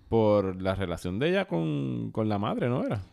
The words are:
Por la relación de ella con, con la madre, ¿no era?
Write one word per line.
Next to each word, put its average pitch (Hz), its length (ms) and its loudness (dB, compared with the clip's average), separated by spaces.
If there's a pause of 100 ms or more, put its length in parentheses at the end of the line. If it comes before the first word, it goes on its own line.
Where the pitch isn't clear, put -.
Por 104 520 4
la 95 140 2
relación 90 440 -4
de 151 100 2
ella 185 160 0
con, 139 680 -4
con 110 180 0
la 104 80 0
madre, 123 320 -2
¿no 139 160 -2
era? 120 160 -4 (120)